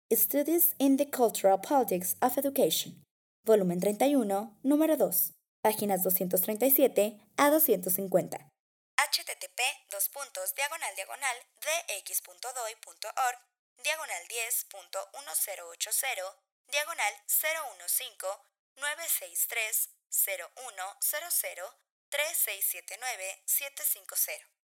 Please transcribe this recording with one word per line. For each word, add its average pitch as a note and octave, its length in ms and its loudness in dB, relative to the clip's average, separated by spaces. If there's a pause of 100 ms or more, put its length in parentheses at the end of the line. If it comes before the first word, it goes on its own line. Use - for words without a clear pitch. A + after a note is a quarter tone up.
(120)
Studies C#4+ 680 2
in C4+ 180 6
the C#4+ 80 2
Cultural G#3+ 520 4
Politics F#3+ 640 0
of B3+ 160 2
Education. C#4 640 0 (440)
Volumen F#3 340 6
treinta G#3 280 2
y D4 80 4
uno, G#3 480 0
número D4+ 340 4
dos, F3+ 340 2 (320)
páginas G#3 400 2
doscientos F#3 380 2
treinta G#3+ 240 0
y C4+ 60 4
siete A3+ 480 4 (180)
a C#4+ 120 6
doscientos G3+ 440 2
cincuenta. F#3 560 -2 (480)
H D4+ 260 2
T - 160 -8
T - 100 -10
P, - 120 -8 (300)
dos D4+ 180 -2
puntos, A#3+ 460 -8
diagonal, C#4 400 -4
diagonal, A#3+ 400 -6 (260)
D C#4 60 -10 (320)
X - 220 -6
punto F3+ 320 -14
doy A#3 200 -6 (100)
punto - 240 -14
org, B3 300 -2 (460)
diagonal G#3+ 460 -4
diez A#3 360 -4
punto F#3+ 340 -12 (140)
uno C#4+ 220 -14
cero F3+ 360 -6
ocho F#3 220 -8
cero, A#3 300 -2 (480)
diagonal C#4+ 420 -2 (140)
cero D#4 320 0 (160)
uno F3 120 -18
cinco, A3 400 -4 (500)
nueve D4 300 -4
seis - 400 -4
tres, A3+ 420 -4 (200)
cero F#3 360 -2 (220)
uno G3 160 -12 (180)
cero D4 280 -4
cero, F3+ 340 -4 (460)
tres D4+ 280 -2
seis G3 300 -2
siete - 320 -8
nueve, G3 460 -8
siete - 400 -4
cinco - 300 -6
cero. - 300 -4 (320)